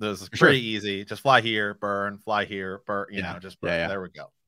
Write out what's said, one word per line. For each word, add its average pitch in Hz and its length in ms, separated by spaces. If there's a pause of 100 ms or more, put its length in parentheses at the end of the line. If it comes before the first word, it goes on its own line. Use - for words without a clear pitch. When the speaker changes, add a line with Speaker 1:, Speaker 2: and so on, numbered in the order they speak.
Speaker 1:
It 107 40
was 98 240
Speaker 2:
For - 80
sure. 170 120
Speaker 1:
pretty 135 160
easy. 104 400
Just 107 180
fly 131 200
here, 107 320
burn, 101 440
fly 104 280
here, 98 400
burn, 101 240
you 98 100
Speaker 2:
Yeah. 87 140
Speaker 1:
know, 85 60
just 92 220
Speaker 2:
Yeah, 87 60
Speaker 1:
burn. 85 120
Speaker 2:
yeah. 82 80
Speaker 1:
There 95 140
we 90 60
go. - 240 (160)